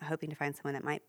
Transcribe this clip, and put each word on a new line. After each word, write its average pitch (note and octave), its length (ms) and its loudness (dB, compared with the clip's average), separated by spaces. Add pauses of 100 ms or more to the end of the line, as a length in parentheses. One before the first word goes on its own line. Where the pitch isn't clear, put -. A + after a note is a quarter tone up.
hoping D#3 280 0
to D3 40 -4
find C#3+ 220 0
someone C#3 180 0
that C3+ 80 -2
might D3 260 0